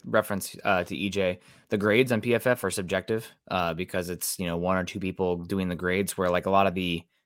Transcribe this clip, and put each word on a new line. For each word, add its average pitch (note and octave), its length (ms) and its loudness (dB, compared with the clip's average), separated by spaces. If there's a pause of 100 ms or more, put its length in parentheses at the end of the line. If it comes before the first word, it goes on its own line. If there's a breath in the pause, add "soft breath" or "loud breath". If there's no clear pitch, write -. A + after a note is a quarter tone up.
reference, G#2+ 580 0
uh, F#2 220 2
to G2 100 -8
E F#2+ 140 -2
J, F#2 300 0 (300 soft breath)
the A2 80 0
grades A2 360 4
on A2 80 2
P A#2 140 2
F A2+ 120 0
F B2 160 2
are F#2+ 80 0
subjective, G2 580 -4 (220)
uh, F2 220 0
because F2+ 360 -4
it's, - 300 -6
you F#2+ 60 -2
know, E2+ 100 -2
one F2+ 220 0
or F2+ 80 0
two F#2+ 140 -10
people F2+ 380 -2
doing F#2 300 -4
the F2+ 80 -2
grades F2+ 420 0
where, F2+ 120 2
like, F2 160 2
a G2 40 0
lot G2 180 6
of F#2 60 0
the F2 300 -2 (220)